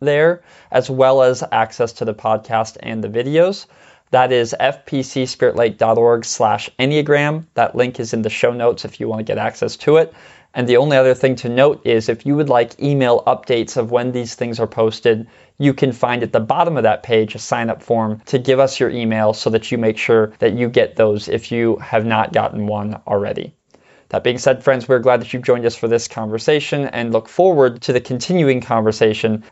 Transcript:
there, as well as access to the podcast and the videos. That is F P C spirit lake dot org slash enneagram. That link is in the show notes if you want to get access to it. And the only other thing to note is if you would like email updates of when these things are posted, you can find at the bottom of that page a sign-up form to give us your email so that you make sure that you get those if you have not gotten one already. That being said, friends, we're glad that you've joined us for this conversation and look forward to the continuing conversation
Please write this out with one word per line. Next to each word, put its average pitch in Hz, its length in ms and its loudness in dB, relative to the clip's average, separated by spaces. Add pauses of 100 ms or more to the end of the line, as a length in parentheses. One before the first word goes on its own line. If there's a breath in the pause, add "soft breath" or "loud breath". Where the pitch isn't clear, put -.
there, 151 420 2 (280 soft breath)
as 127 160 0
well 131 360 4
as 127 280 2
access 113 420 -2
to - 120 -8
the 110 80 -2
podcast 110 680 -4
and 113 220 -8
the 110 60 -6
videos. 151 560 0 (460 soft breath)
That 127 200 2
is 117 280 0
F 135 260 -2
P 139 160 -4
C 131 240 -4
spirit - 300 -2
lake 113 240 0
dot 113 180 2
org 117 280 2
slash 107 520 -2
enneagram. 147 800 0
That 117 200 0
link 123 240 -2
is 117 140 -6
in 113 80 -2
the 107 80 -2
show 120 240 0
notes 120 320 -2
if - 140 -16
you 120 80 -6
want 110 100 -4
to 110 60 -8
get 107 160 -4
access 113 380 -6
to 151 200 2
it. 160 160 2 (400 loud breath)
And 123 140 -2
the 120 100 6
only 143 180 4
other 131 200 4
thing 131 220 2
to 123 120 -8
note 131 340 2
is 113 240 0
if 117 160 -4
you 143 120 0
would 147 140 0
like 120 300 0
email 135 460 2
updates 120 520 -2
of 113 120 -2
when 120 220 0
these 123 240 -8
things 117 240 -6
are 113 80 0
posted, 110 580 0 (320 soft breath)
you 139 160 2
can 135 180 0
find 120 300 -2
at 113 120 -2
the 117 60 2
bottom 147 380 0
of 117 60 2
that 107 180 2
page 110 320 0
a 113 60 -12
sign-up 117 420 -4
form 110 460 -2
to 139 100 0
give 127 220 2
us 131 200 0
your 123 120 0
email 110 420 0
so - 160 -4
that 110 220 -2
you 123 80 -2
make 110 180 0
sure 110 400 2
that 113 160 0
you 120 160 -2
get 117 260 0
those 107 320 2
if - 240 -6
you 117 260 0
have 110 280 -4
not 113 260 0
gotten 104 360 -2
one 104 400 -6
already. 104 480 -4 (580 soft breath)
That - 100 -2
being 123 140 -2
said, 131 260 0
friends, 127 240 0
we're 127 120 4
glad 123 220 2
that 113 120 -10
you've 127 80 -6
joined 120 240 0
us 117 100 -2
for - 120 -4
this 117 200 0
conversation 139 800 -2
and 117 260 -6
look 113 160 -2
forward 143 540 2
to 143 120 -2
the 123 60 0
continuing 131 640 0
conversation 110 920 0